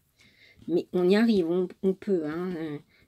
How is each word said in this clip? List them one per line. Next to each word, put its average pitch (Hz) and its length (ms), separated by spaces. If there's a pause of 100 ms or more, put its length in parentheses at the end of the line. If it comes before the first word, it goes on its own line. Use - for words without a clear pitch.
(680)
Mais 165 240
on 180 160
y 196 80
arrive, 208 340
on, 180 160 (160)
on 190 100
peut, 185 340
hein, 175 300
euh, 156 220 (300)